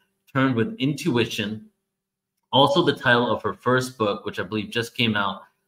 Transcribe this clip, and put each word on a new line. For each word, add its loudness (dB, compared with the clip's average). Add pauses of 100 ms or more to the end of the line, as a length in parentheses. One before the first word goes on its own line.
(320)
turned 2
with -2
intuition. -2 (840)
Also 6
the 4
title 2
of -2
her -4
first -2
book, -2
which -8
I -2
believe -6
just -4
came 2
out, -2 (260)